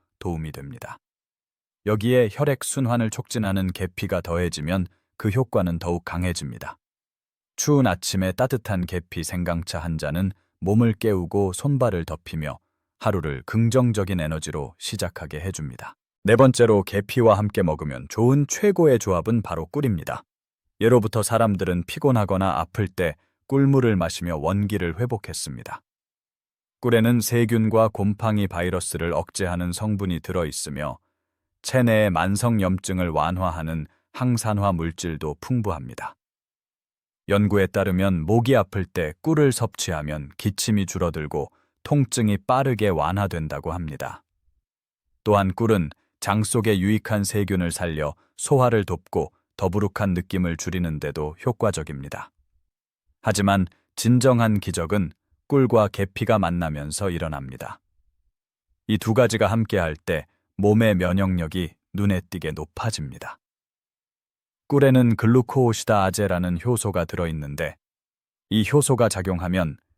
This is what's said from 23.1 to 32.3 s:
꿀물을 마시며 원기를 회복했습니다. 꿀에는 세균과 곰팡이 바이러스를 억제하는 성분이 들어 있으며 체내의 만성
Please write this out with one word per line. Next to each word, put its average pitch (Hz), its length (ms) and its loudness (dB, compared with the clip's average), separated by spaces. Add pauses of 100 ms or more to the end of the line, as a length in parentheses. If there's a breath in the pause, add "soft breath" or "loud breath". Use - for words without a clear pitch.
꿀물을 135 500 4
마시며 85 400 -4
원기를 90 640 -2
회복했습니다. 101 800 -8 (1000)
꿀에는 117 400 4
세균과 110 680 2
곰팡이 104 600 -2
바이러스를 87 640 -4
억제하는 87 580 -4
성분이 98 480 -4
들어 90 240 -4
있으며 71 540 -8 (640)
체내의 110 480 2
만성 101 500 0